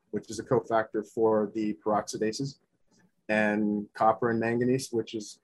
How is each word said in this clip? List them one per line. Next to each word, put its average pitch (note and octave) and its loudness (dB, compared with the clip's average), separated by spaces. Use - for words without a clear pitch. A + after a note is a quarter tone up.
which - -8
is A2 -8
a - -8
cofactor A2+ 0
for A2 2
the G#2+ -2
peroxidases, G#2+ -2
and G#2 2
copper A2+ 2
and A2+ 0
manganese, B2 2
which A2 -4
is, G#2+ -10